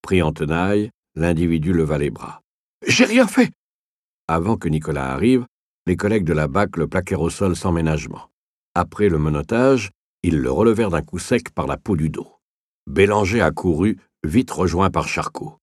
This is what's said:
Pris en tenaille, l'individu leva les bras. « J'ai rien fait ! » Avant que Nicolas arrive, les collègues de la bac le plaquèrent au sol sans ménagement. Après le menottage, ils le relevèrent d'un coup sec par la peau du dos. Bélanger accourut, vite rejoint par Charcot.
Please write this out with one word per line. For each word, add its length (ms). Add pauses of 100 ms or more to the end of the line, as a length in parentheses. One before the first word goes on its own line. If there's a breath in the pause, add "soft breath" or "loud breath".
Pris 180
en 100
tenaille, 600 (240)
l'individu 580
leva 240
les 140
bras. « 320 (440)
J'ai 180
rien 200
fait ! » 260 (760)
Avant 280
que 140
Nicolas 440
arrive, 340 (400)
les 100
collègues 260
de 100
la 140
bac 300
le 100
plaquèrent 340
au 100
sol 240
sans 160
ménagement. 580 (460)
Après 340
le 80
menottage, 720 (320)
ils 160
le 140
relevèrent 400
d'un 100
coup 160
sec 380
par 100
la 120
peau 200
du 140
dos. 240 (500)
Bélanger 560
accourut, 560 (260 soft breath)
vite 280
rejoint 400
par 160
Charcot. 560